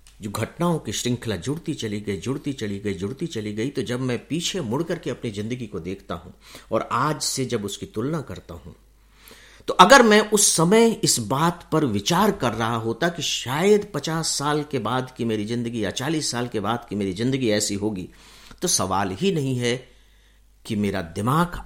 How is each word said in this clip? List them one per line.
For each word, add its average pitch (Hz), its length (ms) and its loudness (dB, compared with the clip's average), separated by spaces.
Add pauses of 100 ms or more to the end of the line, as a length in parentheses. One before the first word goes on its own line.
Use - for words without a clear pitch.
(220)
जो 104 80 -8
घटनाओं 151 500 -2
की 107 120 -8
श्रृंखला 120 440 -2
जुड़ती 143 380 -6
चली 107 280 -6
गई, 101 160 -4
जुड़ती 139 360 -6
चली 104 260 -6
गई, 101 140 -4
जुड़ती 101 340 -6
चली 107 260 -6
गई, 110 160 -4
तो 123 120 -4
जब 120 180 -4
मैं 123 280 -4
पीछे 170 340 -4
मुड़ 135 220 -2
करके 165 260 -6
अपनी 120 220 -6
जिंदगी 110 360 -6
को 95 120 -10
देखता 90 360 -8
हूं 82 160 -14 (400)
और 110 200 -2
आज 139 300 0
से - 240 -2
जब 110 200 -2
उसकी 98 200 -10
तुलना 135 360 -4
करता 87 320 -14
हूं, 82 180 -16 (960)
तो - 60 -2
अगर 240 280 10
मैं 214 300 6
उस - 240 4
समय 220 360 6 (120)
इस 143 160 2
बात 143 520 0
पर 156 140 4
विचार 196 460 4
कर 127 220 0
रहा 113 220 -2
होता 113 340 -2
कि 175 120 -6
शायद 185 720 2
पचास 160 340 -2
साल 147 440 0
के 135 80 0
बाद 123 380 -2
की 117 80 -4
मेरी 110 200 0
जिंदगी 117 380 -4
या 92 80 -2
चालीस 151 400 -2
साल 120 160 -4
के 113 120 -6
बाद 110 300 -2
की 101 60 -6
मेरी 98 180 -2
जिंदगी 123 360 0
ऐसी 104 260 0
होगी, 98 340 -4 (520)
तो 180 60 0
सवाल 95 440 0
ही 175 200 0
नहीं 135 260 -2
है 123 300 -2 (800)
कि 113 100 -4
मेरा 101 260 0
दिमाग 117 640 -2